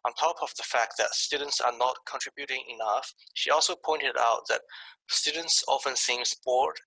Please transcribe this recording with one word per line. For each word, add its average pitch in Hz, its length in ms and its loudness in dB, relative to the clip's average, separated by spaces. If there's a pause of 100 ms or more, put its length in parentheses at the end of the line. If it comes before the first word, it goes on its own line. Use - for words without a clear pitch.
on 120 100 0
top 165 260 2
of 143 160 -2
the - 60 -8
fact 117 340 0
that - 160 2
students 143 480 -2
are 120 160 2
not 127 180 2 (100)
contributing 135 640 -8
enough, 113 440 -2 (220)
she - 160 0
also 156 220 4 (120)
pointed 143 340 0
out 117 300 4
that 113 100 2 (480)
students 160 600 0
often 135 260 0
seem 123 260 0 (220)
bored 131 320 2 (120)